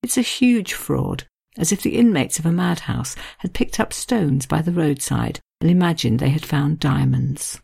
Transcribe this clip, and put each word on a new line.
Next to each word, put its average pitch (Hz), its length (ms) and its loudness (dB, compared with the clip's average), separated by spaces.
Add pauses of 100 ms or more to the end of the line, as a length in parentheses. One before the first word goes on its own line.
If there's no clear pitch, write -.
It's 247 160 -2
a 254 40 2
huge 233 520 2
fraud, - 540 -4 (280)
as 160 160 0
if 202 100 -2
the - 140 0
inmates 220 420 4
of 156 60 -6
a 165 80 2
madhouse 170 640 -2 (240)
had - 160 -8
picked - 260 -2
up 220 120 0
stones 143 520 0
by 156 160 0
the 170 120 -2
roadside 151 680 -2 (200)
and 160 100 4
imagined 170 480 2
they - 120 2
had 156 140 -2
found 147 360 0
diamonds. 135 840 0